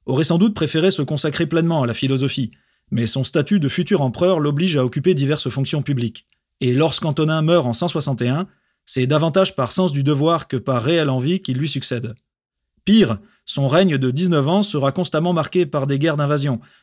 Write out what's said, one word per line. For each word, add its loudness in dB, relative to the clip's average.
aurait 2
sans 2
doute 4
préféré 0
se -2
consacrer -2
pleinement 0
à 0
la -2
philosophie, -2
mais -2
son -2
statut 0
de 0
futur 0
empereur 0
l'oblige 0
à 2
occuper 0
diverses -2
fonctions -2
publiques. -4
Et 2
lorsqu'Antonin 0
meurt 4
en 0
cent -2
soixante -4
et 0
un, -2
c'est -2
davantage 2
par -2
sens 0
du -2
devoir 2
que -4
par -2
réelle 2
envie -2
qu'il -4
lui -2
succède. -6
Pire, 6
son -2
règne 4
de 0
dix-neuf 2
ans 2
sera 0
constamment -2
marqué 0
par -4
des 0
guerres 0
d'invasion, -2